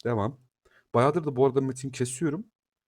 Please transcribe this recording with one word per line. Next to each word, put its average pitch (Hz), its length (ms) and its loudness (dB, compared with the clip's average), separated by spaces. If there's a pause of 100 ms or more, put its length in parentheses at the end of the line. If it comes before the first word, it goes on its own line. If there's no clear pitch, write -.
Devam. 113 360 -2 (540)
Bayağıdır 151 300 4
da 139 120 -4
bu 131 100 6
arada 135 140 2
metin 131 300 -4
kesiyorum. 143 560 -4 (420)